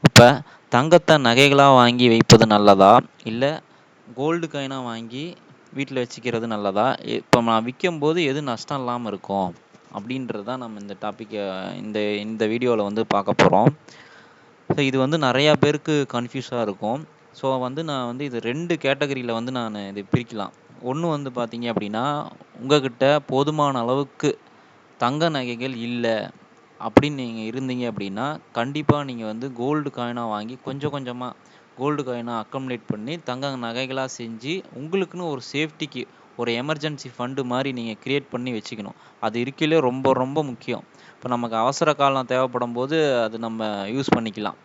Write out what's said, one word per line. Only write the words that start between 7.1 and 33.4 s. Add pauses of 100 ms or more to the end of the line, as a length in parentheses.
நான்
விக்கும்போது
எது
நஷ்டம்
இல்லாம
இருக்கும் (380)
அப்படின்றது
தான்
நம்ம
இந்த
டாபிக்க, (400)
இந்த,
இந்த
வீடியோல
வந்து
பார்க்க
போறோம். (1000)
So,
இது
வந்து
நிறைய
பேருக்கு
கன்ஃபியூஸா
இருக்கும். (240)
So,
வந்து
நான்
வந்து
இது
ரெண்டு
கேட்டகரியில
வந்து
நான்
இது
பிரிக்கலாம். (340)
ஒண்ணு
வந்து
பார்த்தீங்க
அப்படின்னா, (320)
உங்ககிட்ட
போதுமான
அளவுக்கு (580)
தங்க
நகைகள்
இல்ல (500)
அப்படின்னு
நீங்க
இருந்தீங்க
அப்படின்னா, (140)
கண்டிப்பா
நீங்க
வந்து
கோல்டு
காயினா
வாங்கி
கொஞ்சம்
கொஞ்சமா (460)
கோல்டு
காயினா
அக்குமுலேட்
பண்ணி
தங்க